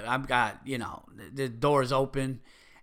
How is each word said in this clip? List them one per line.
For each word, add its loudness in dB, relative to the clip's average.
I've -2
got, 2
you -4
know, -8
the, -8
the -2
door 4
is -2
open." 0